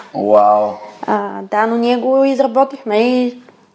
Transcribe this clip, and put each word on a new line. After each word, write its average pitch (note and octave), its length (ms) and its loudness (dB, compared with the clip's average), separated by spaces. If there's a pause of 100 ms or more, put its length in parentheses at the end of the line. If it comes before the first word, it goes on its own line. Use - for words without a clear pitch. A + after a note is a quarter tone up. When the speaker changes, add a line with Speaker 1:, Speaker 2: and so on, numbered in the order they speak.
(140)
Speaker 1:
Уау. G#2 560 4 (360)
Speaker 2:
А, G3+ 360 -4
да, G#3 240 -2
но A3+ 120 -2
ние A#3+ 180 0
го C4 280 0
изработихме C4+ 760 -2
и B3 380 0 (360)